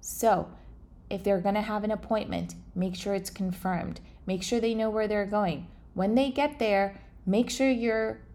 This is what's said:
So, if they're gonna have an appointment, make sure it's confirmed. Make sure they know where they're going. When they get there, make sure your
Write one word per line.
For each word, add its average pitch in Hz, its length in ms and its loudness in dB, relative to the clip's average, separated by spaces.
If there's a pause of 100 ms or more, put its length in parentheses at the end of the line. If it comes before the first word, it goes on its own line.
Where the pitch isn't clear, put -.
So, 190 460 2 (640)
if 196 140 -6
they're 196 180 4
gonna 202 220 2
have 214 200 -2
an 214 60 0
appointment, 208 640 -2 (220)
make 185 200 0
sure 202 200 -2
it's 190 160 -4
confirmed. 185 680 -4 (280)
Make 185 160 -2
sure 233 160 0
they 226 160 2
know 220 160 0
where 214 160 0
they're 208 180 2
going. 196 400 0 (300)
When 196 180 2
they 262 160 4
get 285 300 0
there, 196 420 2 (240)
make 220 240 2
sure 269 200 2
your 220 500 0 (160)